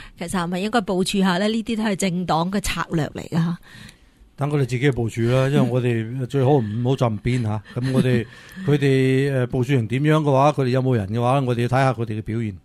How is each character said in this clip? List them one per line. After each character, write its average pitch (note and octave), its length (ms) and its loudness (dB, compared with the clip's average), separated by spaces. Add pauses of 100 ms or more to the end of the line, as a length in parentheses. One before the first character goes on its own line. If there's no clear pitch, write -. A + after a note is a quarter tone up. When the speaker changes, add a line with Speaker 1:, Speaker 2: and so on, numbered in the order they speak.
(180)
Speaker 1:
其 F3+ 80 -10
實 F3 40 -10
係 F3 180 -2
咪 F3+ 120 -4
應 G#3 120 -4
該 A#3 100 2
部 F#3 220 0
署 G3 160 0
下 F#3+ 180 2
呢？ G3+ 100 0
呢 A3 160 -2
啲 A3+ 140 -4
都 G#3+ 60 -4
係 G#3+ 120 0
政 F3+ 300 -2
黨 E3 260 0
嘅 G3+ 80 0
策 - 320 -4
略 E3 160 0
嚟 - 220 -10
㗎 - 80 -8
下。 E3+ 200 0 (800)
Speaker 2:
等 C#3 140 -2
佢 D3 60 -2
哋 D3 100 2
自 A#2+ 140 -4
己 C#3+ 120 2
部 A#2 160 -2
署 A2 140 -4
啦， B2+ 260 2
因 C#3 60 0
為 C#3+ 80 4
我 B2+ 200 0
哋 A#2+ 440 -2
最 C#3 180 0
好 C3 140 4
唔 A2 260 -2
好 C3 120 2
站 A#2 240 0
邊 B2 240 0
下。 G#2+ 180 -2 (140)
咁 C3 180 -2
我 C3 100 4
哋， B2 220 2 (200)
Speaker 1:
<laughs> F#3+ 220 -16
Speaker 2:
佢 C#3+ 100 4
哋， C3+ 540 2
呃， B2+ 160 0
部 B2+ 160 -2
署 B2+ 100 0
成 A2+ 140 2
點 B2 160 -2
樣 D3+ 180 4
嘅 D3 100 2
話， C#3 200 4
佢 C#3+ 140 0
哋 B2 40 0
有 B2+ 120 2
冇 B2+ 140 2
人 G2+ 120 0
嘅 A2+ 140 -2
話， B2+ 200 2
我 B2 140 0
哋 A#2 60 -2
要 A#2+ 60 0
睇 - 20 -2
下 C3 240 2
佢 A2+ 120 -4
哋 G#2+ 140 -6
嘅 - 40 -8
表 A2+ 180 -6
現。 A2 80 -4 (160)